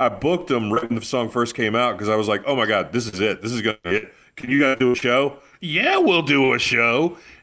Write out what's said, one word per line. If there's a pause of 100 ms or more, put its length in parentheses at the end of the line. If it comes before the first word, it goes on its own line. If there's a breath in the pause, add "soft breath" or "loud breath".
I
booked
them
right
when
the
song
first
came
out
'cause
I
was
like,
"Oh
my
God,
this
is
it.
This
is
gonna
be
it. (220 soft breath)
Can
you
guys
do
a
show?" (240 loud breath)
"Yeah,
we'll
do
a
show." (240 loud breath)